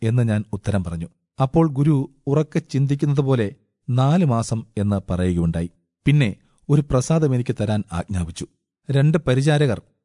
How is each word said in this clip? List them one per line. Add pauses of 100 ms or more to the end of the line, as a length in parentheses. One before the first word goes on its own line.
എന്ന്
ഞാൻ (100)
ഉത്തരം
പറഞ്ഞു. (340)
അപ്പോൾ
ഗുരു (180)
ഉറക്കെ
ചിന്തിക്കുന്നത്
പോലെ (340)
"നാല്
മാസം" (120)
എന്ന്
പറയുകയുണ്ടായി. (360)
പിന്നെ (340)
ഒരു
പ്രസാദം
എനിക്ക്
തരാൻ (100)
ആജ്ഞാപിച്ചു. (440)
രണ്ട്
പരിചാരകർ (240)